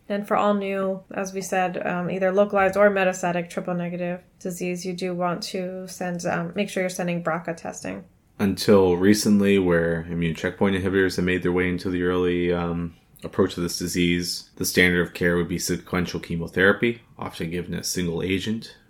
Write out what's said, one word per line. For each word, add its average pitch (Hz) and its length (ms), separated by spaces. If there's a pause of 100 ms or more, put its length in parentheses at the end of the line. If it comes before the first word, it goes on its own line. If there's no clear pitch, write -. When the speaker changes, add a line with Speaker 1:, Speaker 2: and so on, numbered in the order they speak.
Speaker 1:
And 208 180
for 208 100
all 208 180
new, 196 480 (100)
as 190 200
we 190 80
said, 185 460
um, 180 240
either 185 220
localized 196 440
or 208 140
metastatic 185 580
triple 180 240
negative 175 480 (200)
disease, 175 440
you 185 80
do 180 220
want 175 300
to 185 420
send, 180 400
um, 170 300
make 202 120
sure 185 140
you're 185 80
sending 175 320
braca 170 340
testing. - 480 (360)
Speaker 2:
Until 95 560
recently, 101 600
where 85 520
immune 85 240
checkpoint 98 400
inhibitors 95 420
have 92 80
made 90 200
their 87 80
way 90 160
into 90 200
the 90 140
early, 90 500
um, 85 440 (260)
approach 92 320
to 90 60
this 87 180
disease, 87 800
the 95 100
standard 90 340
of 85 140
care 87 220
would 87 120
be 87 100
sequential 87 640
chemotherapy, 92 800 (160)
often - 340
given 87 220
as 85 140
single 82 360
agent. 95 540 (140)